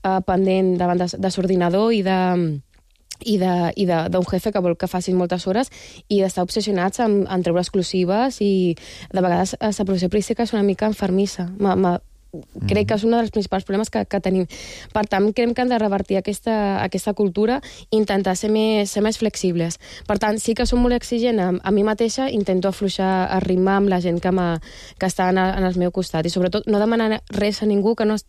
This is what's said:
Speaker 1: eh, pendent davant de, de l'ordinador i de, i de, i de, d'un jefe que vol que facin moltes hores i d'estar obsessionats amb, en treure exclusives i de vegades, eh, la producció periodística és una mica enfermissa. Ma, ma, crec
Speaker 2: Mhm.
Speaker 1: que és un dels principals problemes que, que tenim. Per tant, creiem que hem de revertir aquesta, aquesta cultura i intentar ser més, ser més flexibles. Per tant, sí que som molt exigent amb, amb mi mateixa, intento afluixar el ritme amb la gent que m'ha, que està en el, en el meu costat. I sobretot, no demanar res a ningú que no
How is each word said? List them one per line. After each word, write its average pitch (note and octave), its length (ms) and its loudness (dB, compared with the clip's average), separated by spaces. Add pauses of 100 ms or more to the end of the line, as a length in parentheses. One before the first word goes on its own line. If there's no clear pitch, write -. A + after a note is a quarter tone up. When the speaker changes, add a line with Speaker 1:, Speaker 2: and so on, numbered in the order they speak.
Speaker 1:
eh, F#3+ 220 2
pendent F#3 520 2
davant F3 240 2
de, F3+ 60 0 (100)
de F#3+ 180 0
l'ordinador F#3 580 2
i G3+ 100 2
de, F#3 160 2 (1040)
i G#3+ 140 0
de, F#3 120 2 (260)
i G3 100 0
de, F3 120 2 (120)
d'un F3+ 160 2
jefe G3 260 -2
que G3+ 120 0
vol E3+ 140 2
que F#3 120 -4
facin F#3 280 -2
moltes F3+ 300 -2
hores A3 220 0 (400)
i G3+ 140 4
d'estar F#3 200 0
obsessionats G3 600 -2
amb, G3+ 260 2
en F#3 160 -2
treure F3 160 2
exclusives F#3+ 800 0
i F#3+ 340 2 (360)
de F#3 100 0
vegades, F3+ 380 2
eh, G#3+ 100 0
la G3+ 160 -2
producció F3+ 240 0
periodística G#3+ 380 -2
és - 60 -4
una G#3 120 2
mica G3 240 0
enfermissa. F#3+ 680 -2
Ma, G3 180 2
ma, F3+ 240 2 (320)
crec G3+ 540 -2
Speaker 2:
Mhm. - 20 -6
Speaker 1:
que A3 80 0
és G3+ 80 -2
un A3+ 80 4
dels A#3 180 2
principals G3 380 -2
problemes G3+ 240 -2
que, G#3 140 -2
que G3 160 -4
tenim. F#3+ 240 0 (480)
Per G#3+ 120 0
tant, G3+ 280 0
creiem A#3+ 200 0
que B3+ 80 -2
hem B3 60 2
de B3 100 2
revertir G3 400 0
aquesta, G3+ 640 -2
aquesta G3 320 -2
cultura G#3 440 0 (340)
i G#3+ 60 2
intentar G3 400 2
ser G#3+ 120 -2
més, G#3+ 400 2
ser G#3 140 -2
més A3 160 0
flexibles. F3 580 -2 (300)
Per G#3 100 0
tant, G#3+ 220 0
sí A3+ 160 -2
que B3 100 0
som A#3+ 140 2
molt B3 160 4
exigent A#3 480 0
amb, F3+ 180 0
amb G3 140 0
mi G3+ 80 4
mateixa, A3+ 480 0
intento F#3+ 380 0
afluixar F#3+ 680 0
el F3+ 60 2
ritme F#3 340 2
amb G3 140 2
la F3+ 100 2
gent F3 240 0
que F#3 80 2
m'ha, F3 300 0 (360)
que F#3+ 140 -2
està F#3 180 0
en F#3+ 140 2
el, F#3+ 160 0
en F#3+ 80 2
el F3+ 100 -2
meu F3+ 140 0
costat. E3+ 340 -4
I E3+ 60 -2
sobretot, F#3 400 0
no G3+ 80 4
demanar A3 400 2 (100)
res G3+ 320 -2
a G#3+ 60 -2
ningú G#3 320 2
que A3 60 2
no G#3+ 100 2 (140)